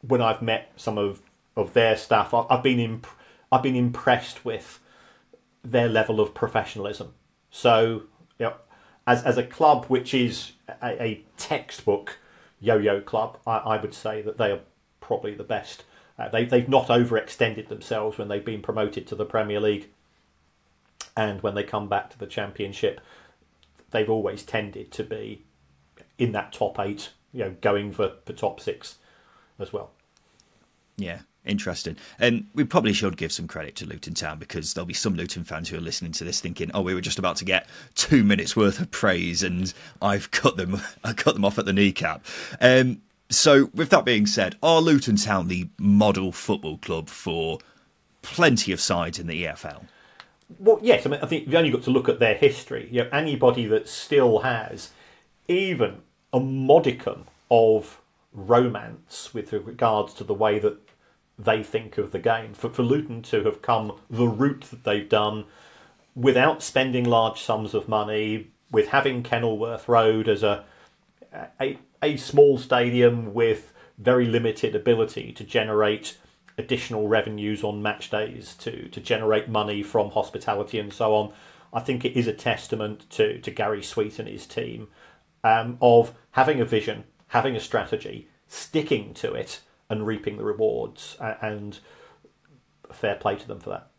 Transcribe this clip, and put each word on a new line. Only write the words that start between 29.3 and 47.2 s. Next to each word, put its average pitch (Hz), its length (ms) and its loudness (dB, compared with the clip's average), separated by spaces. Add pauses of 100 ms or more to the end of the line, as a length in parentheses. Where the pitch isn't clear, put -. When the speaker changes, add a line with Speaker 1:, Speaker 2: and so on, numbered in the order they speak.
Speaker 1:
as 98 140 -12
well. 101 180 -10 (1040)
Speaker 2:
Yeah, 87 240 -10 (240)
interesting. 92 520 -6 (220)
And 117 360 2
we 143 100 0
probably 120 300 2
should 95 240 -2
give 82 140 -6
some 85 140 -8
credit 78 300 -12
to - 100 -12
Luton 76 280 -12
Town, 78 240 -8
because 80 360 -10
there'll 90 120 -6
be 87 80 -10
some 104 200 -2
Luton 85 300 -6
fans 82 240 -10
who 92 80 -10
are 82 40 -8
listening 82 320 -8
to 82 120 -8
this 87 160 -6
thinking, 85 320 -8
"Oh, 104 80 -2
we 92 140 -2
were 90 80 -4
just - 160 -6
about 90 180 -2
to - 80 -8
get 92 220 -2 (280)
two 127 300 4
minutes 101 320 2
worth 104 240 2
of 175 100 -6
praise 87 520 -2
and 90 300 -4 (280)
I've 101 300 -2
cut - 260 0
them, 95 240 -4 (120)
<laughs> - 120 -20
I 117 80 -4
cut - 220 0
them 101 100 -2
off 104 140 2
at 113 80 -2
the 98 80 0
kneecap." 92 500 0 (380)
Um, 127 400 6 (260)
so 139 460 6
with 160 160 0
that 143 160 6
being 107 200 4
said, 98 360 0
are 160 180 6
Luton 139 360 2
Town 95 320 0
the 90 200 -4 (100)
model 101 540 4
football 82 460 -6
club 80 300 -8
for 82 500 -6 (640)